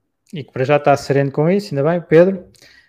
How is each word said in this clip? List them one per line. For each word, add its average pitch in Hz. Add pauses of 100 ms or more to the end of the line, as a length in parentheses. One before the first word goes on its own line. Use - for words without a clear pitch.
(340)
e 147
que -
para 127
já 147
está 143
sereno 139
com 151
isso, 202
ainda 139
bem, 175
Pedro. 180 (380)